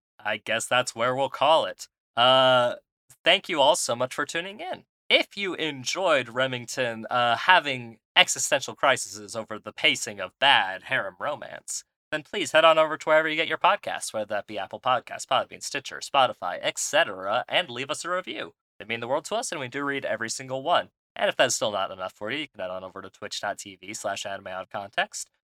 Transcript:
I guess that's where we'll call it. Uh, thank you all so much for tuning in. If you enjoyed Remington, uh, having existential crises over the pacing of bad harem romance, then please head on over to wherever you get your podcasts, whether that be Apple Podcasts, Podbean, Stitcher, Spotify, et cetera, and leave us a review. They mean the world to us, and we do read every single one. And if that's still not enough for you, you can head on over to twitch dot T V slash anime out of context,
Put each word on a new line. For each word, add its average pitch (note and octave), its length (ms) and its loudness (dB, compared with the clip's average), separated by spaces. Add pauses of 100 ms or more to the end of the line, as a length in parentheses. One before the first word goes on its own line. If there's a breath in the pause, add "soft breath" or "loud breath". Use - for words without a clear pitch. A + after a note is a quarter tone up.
(200)
I A2 180 -4
guess A2 280 -2
that's B2 300 0
where A#2+ 200 2
we'll C3+ 140 0
call C#3+ 360 4
it. - 220 -10 (300)
Uh, B2+ 580 6 (480)
thank F#3 240 4
you D#3+ 140 2
all D3+ 140 8
so A#2+ 200 0
much B2+ 200 -2
for F3 100 -2
tuning F3 340 -6
in. F4 260 -10 (220)
If C#4+ 300 2
you F3+ 160 -2
enjoyed C#3+ 760 0
Remington, B2 840 -2
uh, A#2+ 240 4
having C3+ 640 0 (160)
existential C3+ 580 -4
crises G#2 640 -4
over A2 240 -10
the G#2+ 120 -14
pacing A#2+ 480 -2
of F#2 200 -8
bad G2+ 460 2
harem G#2 340 -4
romance, - 640 -8 (280)
then D#3 120 -4
please - 300 -4
head D#3+ 120 8
on D#3+ 140 8
over D#3 180 2
to - 100 -16
wherever D#3 220 6
you D#3 60 -2
get D#3+ 120 0
your D#3 120 -2
podcasts, E3+ 540 0
whether G#2+ 200 -4
that G2+ 140 -4
be G#2+ 100 -10
Apple F#2+ 220 -8
Podcasts, A#2+ 480 -2
Podbean, G#2 340 -2
Stitcher, - 380 -8
Spotify, G#2+ 640 0
et D3 160 -2
cetera, G#2+ 680 0
and D#3+ 220 0
leave B2+ 220 -6
us - 120 -6
a E3 60 -8
review. F3+ 460 -8 (240)
They G2 60 -14
mean A2+ 160 -4
the A#2 60 -6
world D3+ 180 -2
to G3+ 100 -4
us, A#3 160 -4
and D#3+ 100 -6
we B2+ 60 -6
do C#3 160 -6
read C#3 220 -4
every A2 260 -4
single C3 320 -8
one. C#3 260 2 (260)
And G3+ 140 0
if - 60 -4
that's C3 180 4
still A2+ 180 0
not F#2+ 200 -4
enough F#2 220 -8
for G#2+ 180 -10
you, D3 80 -6
you D3 80 -10
can G#2 140 -16
head F#2 100 -6
on F#2 120 -8
over F#2+ 200 -14
to F#2 80 -18
twitch - 280 -12
dot G2+ 200 -6
T G2 200 -16
V F#2+ 140 -12
slash G2 320 -6
anime G2 220 -10
out F#2 160 -8
of - 80 -16
context, - 580 -6 (200)